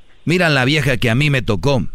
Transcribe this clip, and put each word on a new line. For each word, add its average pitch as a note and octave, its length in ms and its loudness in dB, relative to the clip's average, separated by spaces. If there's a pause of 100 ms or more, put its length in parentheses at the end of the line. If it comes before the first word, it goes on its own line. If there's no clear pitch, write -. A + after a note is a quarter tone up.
(240)
"Mira F3 240 2
la C3+ 160 0
vieja C3+ 320 0
que A#2 140 0
a A2+ 60 0
mí D3 140 2
me C3 120 0
tocó." A#2 420 0 (100)